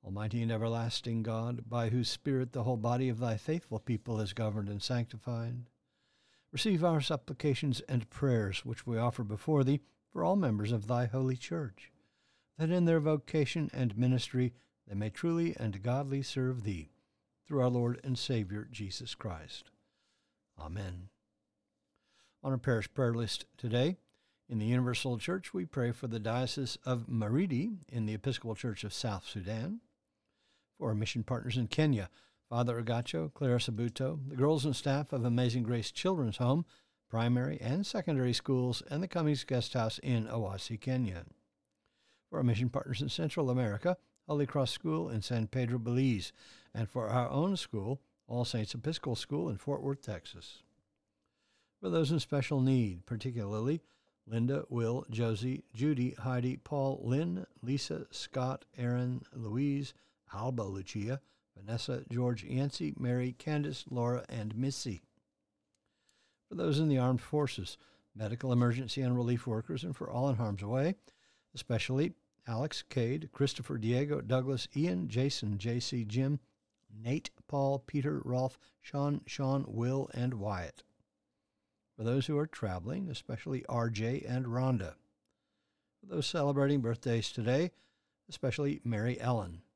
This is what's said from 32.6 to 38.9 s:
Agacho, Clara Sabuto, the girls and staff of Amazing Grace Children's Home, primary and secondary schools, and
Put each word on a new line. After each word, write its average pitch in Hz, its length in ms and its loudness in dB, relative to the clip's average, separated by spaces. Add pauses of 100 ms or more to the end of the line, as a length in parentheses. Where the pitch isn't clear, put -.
Agacho, 120 520 -2
Clara 123 260 2
Sabuto, 120 580 -2 (100)
the 139 80 -8
girls 143 300 4
and 139 100 2
staff 143 360 0
of 123 120 0
Amazing 120 400 4
Grace 113 280 0
Children's 160 460 0
Home, 135 280 4 (440)
primary 123 520 2
and 165 240 0
secondary 135 480 0
schools, 127 560 0
and 151 140 -2